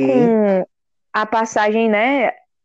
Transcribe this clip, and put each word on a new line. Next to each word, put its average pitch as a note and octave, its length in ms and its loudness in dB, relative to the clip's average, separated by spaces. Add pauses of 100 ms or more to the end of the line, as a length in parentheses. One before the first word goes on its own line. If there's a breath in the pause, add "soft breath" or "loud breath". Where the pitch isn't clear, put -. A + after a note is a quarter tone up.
com A3 600 2 (460)
a G#3+ 120 -2
passagem, A3 640 -2
né, A3+ 440 0 (320)